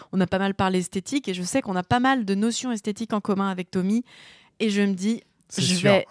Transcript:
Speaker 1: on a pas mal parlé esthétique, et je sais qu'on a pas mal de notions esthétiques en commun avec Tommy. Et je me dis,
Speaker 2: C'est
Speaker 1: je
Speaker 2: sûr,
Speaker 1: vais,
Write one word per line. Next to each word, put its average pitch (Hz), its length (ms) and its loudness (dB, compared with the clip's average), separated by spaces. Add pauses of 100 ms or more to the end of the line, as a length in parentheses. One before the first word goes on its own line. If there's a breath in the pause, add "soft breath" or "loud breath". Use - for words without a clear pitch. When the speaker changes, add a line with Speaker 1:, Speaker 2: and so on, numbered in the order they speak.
(120)
Speaker 1:
on 190 80 2
a 180 60 4
pas 190 140 -2
mal 196 140 0
parlé 190 260 2
esthétique, 196 480 -4
et 190 60 -4
je 180 100 -6
sais 269 180 0
qu'on 190 140 -4
a 180 80 0
pas 240 160 0
mal 262 240 2
de 196 100 0
notions 226 380 -2
esthétiques 214 400 -6
en 208 80 0
commun 196 300 0
avec 180 200 -8
Tommy. 196 340 0 (560 soft breath)
Et 220 100 2
je 202 120 2
me 196 120 2
dis, 202 280 -2 (260)
Speaker 2:
C'est - 140 -4
Speaker 1:
je 180 120 2
Speaker 2:
sûr, 185 160 4
Speaker 1:
vais, 196 200 6